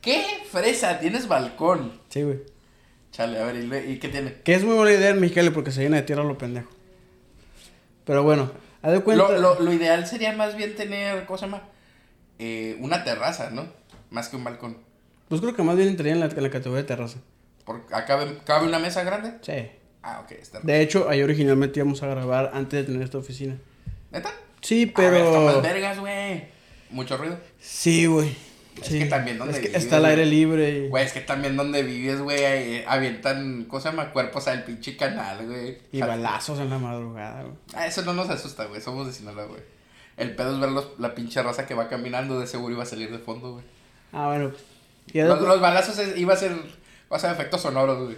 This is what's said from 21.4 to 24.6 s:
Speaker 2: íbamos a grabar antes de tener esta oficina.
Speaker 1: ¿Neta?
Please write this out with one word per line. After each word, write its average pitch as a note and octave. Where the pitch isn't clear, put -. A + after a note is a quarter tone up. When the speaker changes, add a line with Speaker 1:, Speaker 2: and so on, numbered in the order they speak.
Speaker 2:
íbamos C#3
a C#3
grabar C3
antes C#3
de C3+
tener B2+
esta B2+
oficina. C3
Speaker 1:
¿Neta? G4+